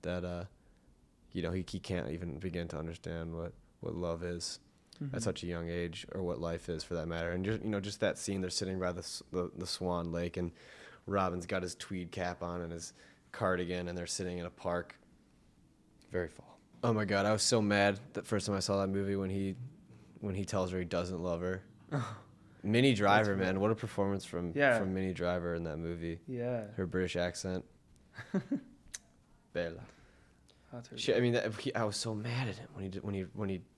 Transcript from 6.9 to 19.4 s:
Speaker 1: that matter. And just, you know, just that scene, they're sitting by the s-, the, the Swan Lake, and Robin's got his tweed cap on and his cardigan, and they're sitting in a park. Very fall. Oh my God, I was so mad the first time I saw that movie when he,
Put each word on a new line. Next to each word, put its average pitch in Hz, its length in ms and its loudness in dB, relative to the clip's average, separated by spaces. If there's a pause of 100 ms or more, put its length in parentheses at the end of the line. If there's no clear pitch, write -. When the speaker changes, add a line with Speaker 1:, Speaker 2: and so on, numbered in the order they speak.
Speaker 1:
that 82 140 -2
matter. 85 240 0
And 92 120 0
just, 104 200 0
you 110 80 0
know, 101 100 2
just 101 200 -6
that 95 180 2
scene, 98 240 -2
they're 90 80 -2
sitting 95 280 -2
by 90 140 0
the 87 60 -4
s-, - 240 -8 (100)
the, 90 240 0
the 85 100 -6
Swan 85 460 -2
Lake, 85 240 -2
and 87 160 -2 (540)
Robin's 92 400 2
got 92 160 0
his 87 120 -6
tweed 90 380 -6
cap 87 300 -2
on 87 180 -4
and 85 100 -4
his 85 220 -8 (400)
cardigan, 90 560 2
and 87 80 -4
they're 87 100 -4
sitting 90 300 -4
in 87 80 -4
a 90 60 -6
park. - 480 -4 (1120)
Very 87 160 0
fall. - 300 -18 (260)
Oh 120 80 6
my 107 140 4
God, 98 180 4
I 107 80 6
was 107 100 4
so 113 200 6
mad 101 360 6 (140)
the 101 100 -4
first 101 240 0
time 104 80 2
I 95 60 2
saw 98 220 2
that 95 60 2
movie 98 280 0
when 95 140 0
he, 98 260 0 (640)